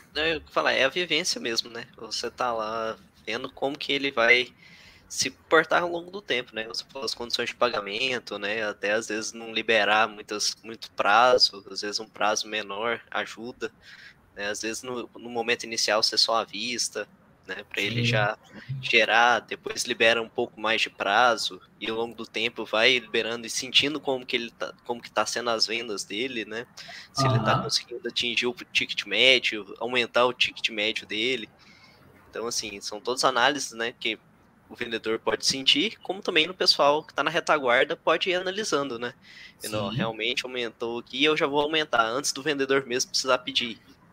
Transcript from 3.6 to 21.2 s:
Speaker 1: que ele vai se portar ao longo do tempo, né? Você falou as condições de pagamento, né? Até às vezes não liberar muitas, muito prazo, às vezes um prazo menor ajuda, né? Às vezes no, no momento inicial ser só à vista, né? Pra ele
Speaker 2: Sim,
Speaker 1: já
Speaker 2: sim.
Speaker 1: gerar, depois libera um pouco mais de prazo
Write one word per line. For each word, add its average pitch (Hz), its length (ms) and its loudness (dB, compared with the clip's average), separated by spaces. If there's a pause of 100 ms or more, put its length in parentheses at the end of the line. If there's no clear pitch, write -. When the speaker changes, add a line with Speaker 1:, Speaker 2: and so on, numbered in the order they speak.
Speaker 1:
que - 140 -4
ele 139 180 -2
vai 120 420 4 (560)
se - 220 -4
portar 160 520 2
ao 175 80 -4
longo 175 200 -8
do 202 120 -12
tempo, 123 320 -4
né? 110 140 -6
Você - 240 -10
falou 123 140 -8
as - 80 -4
condições 120 360 -4
de - 60 -12
pagamento, 113 840 -2
né? 104 260 -2
Até 101 280 -2
às 113 160 0
vezes 110 240 -4
não 113 200 -12
liberar 110 560 4
muitas, 104 560 -4
muito 113 280 -14
prazo, 113 800 6
às 98 120 -8
vezes 104 180 -6
um 107 80 -12
prazo 107 400 -2
menor 107 640 -4
ajuda, 110 600 -8 (600)
né? 101 140 -6
Às 104 140 -6
vezes 110 200 -6
no, 123 340 -8
no 113 140 -12
momento 117 340 -2
inicial 110 380 0
ser - 160 0
só 113 180 4
à 107 80 2
vista, 107 640 -6 (380)
né? 98 180 -10
Pra - 180 -6
ele 117 200 -2
Speaker 2:
Sim, - 20 0
Speaker 1:
já 107 340 0 (300)
Speaker 2:
sim. 131 120 -6
Speaker 1:
gerar, 113 600 6
depois - 440 -6
libera 117 380 4
um 110 60 -6
pouco - 320 -4
mais 107 220 2
de - 80 0
prazo 104 680 2 (200)